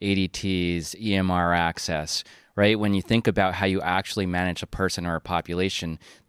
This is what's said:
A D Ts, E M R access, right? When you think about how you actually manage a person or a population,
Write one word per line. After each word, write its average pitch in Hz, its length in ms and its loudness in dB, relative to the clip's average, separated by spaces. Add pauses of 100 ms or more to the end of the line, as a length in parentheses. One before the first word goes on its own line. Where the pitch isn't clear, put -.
A 98 140 0
D 95 120 0
Ts, 87 680 -2
E 104 200 -2
M 95 140 2
R 87 240 2
access, 82 680 -2 (320)
right? 104 240 4
When 104 140 2
you 95 80 2
think 117 260 2
about 95 280 2
how 98 100 0
you 95 160 2
actually 92 440 -2
manage 90 380 -2
a - 40 -10
person 90 380 -2
or 85 100 0
a 80 60 -4
population, 87 800 -2 (300)